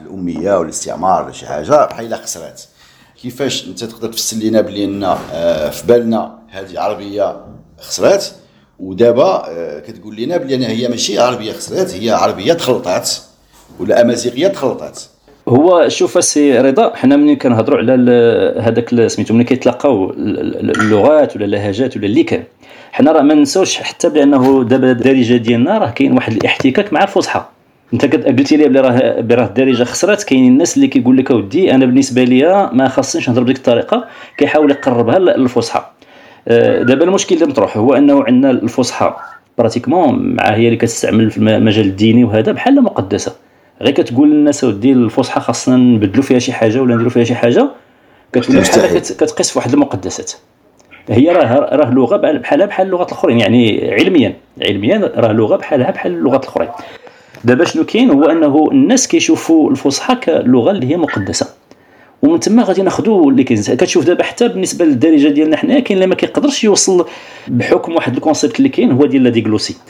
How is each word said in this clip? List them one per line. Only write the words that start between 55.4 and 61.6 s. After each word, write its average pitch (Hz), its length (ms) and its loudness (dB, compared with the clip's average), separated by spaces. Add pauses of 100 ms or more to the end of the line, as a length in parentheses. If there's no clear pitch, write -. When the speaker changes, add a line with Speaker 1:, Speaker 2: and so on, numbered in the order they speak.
Speaker 2:
بحالها 151 360 -2
بحال - 200 -6
اللغات 139 320 0
الأخرين. - 260 -6 (760)
دابا 127 220 2
شنو 160 180 -2
كاين 226 280 2
هو 139 120 4
أنه 151 480 2
الناس 147 360 2
كيشوفوا 160 640 2
الفصحى 139 440 -2
كلغة 131 560 0
اللي 151 200 -2
هي 175 60 -2
مقدسة، 113 500 -4 (760)